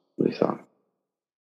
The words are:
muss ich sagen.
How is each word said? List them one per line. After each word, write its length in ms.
muss 120
ich 80
sagen. 240